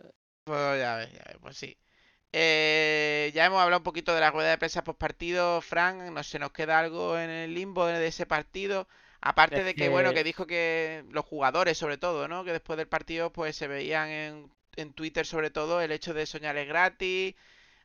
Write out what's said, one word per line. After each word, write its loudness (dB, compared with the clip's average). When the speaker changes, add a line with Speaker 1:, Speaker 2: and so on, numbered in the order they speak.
Speaker 1:
Pues -2
ya -2
ves, -8
ya -20
ves, -18
pues -16
sí. -14
Eh, 4
ya 6
hemos 4
hablado 6
un -20
poquito -2
de 4
la 6
rueda 2
de 4
prensa -2
post -8
partido, 0
Fran, -2
¿no -6
se -10
nos -6
queda 2
algo 0
en -4
el -6
limbo -2
de 2
ese -4
partido? -4
Aparte 4
Speaker 2:
Es -
Speaker 1:
de -2
que, 0
bueno, 4
Speaker 2:
que -
Speaker 1:
que 2
dijo -4
que -2
los -4
jugadores, 2
sobre -4
todo, -2
¿no? -8
Que -4
después -4
del -6
partido, -2
pues, -4
se -6
veían -2
en, -10
en -10
Twitter, -4
sobre -2
todo, 0
el -2
hecho -6
de -2
soñar -6
es -4
gratis. 0